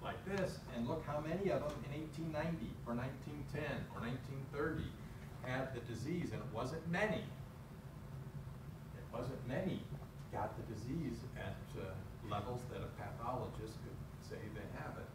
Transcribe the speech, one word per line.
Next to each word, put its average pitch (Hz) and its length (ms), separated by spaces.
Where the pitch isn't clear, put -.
like 196 220
this 190 340
and 117 120
look 160 200
how 147 140
many 175 280
of - 140
them - 140
in 156 160
eighteen 156 300
ninety 165 340
or - 80
nineteen 131 460
ten 143 420
or - 60
nineteen 135 500
thirty 160 400
had 127 300
the 120 80
disease, 135 520
and - 80
it - 120
wasn't 151 380
many. 196 320
It - 140
wasn't 127 340
many 170 320
got - 260
the 113 140
disease 123 500
at, 98 180
uh, 98 80
levels 101 320
that 98 120
a - 160
pathologist - 840
could - 120
say - 60
they - 140
have - 180
it. - 180